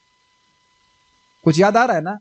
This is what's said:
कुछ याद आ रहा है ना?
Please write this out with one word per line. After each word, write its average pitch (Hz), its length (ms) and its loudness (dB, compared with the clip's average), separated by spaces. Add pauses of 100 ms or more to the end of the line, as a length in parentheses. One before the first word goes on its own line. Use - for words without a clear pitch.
(1400)
कुछ 160 140 2
याद 202 180 2
आ 233 80 2
रहा 233 120 -2
है 156 60 -2
ना? 196 180 -10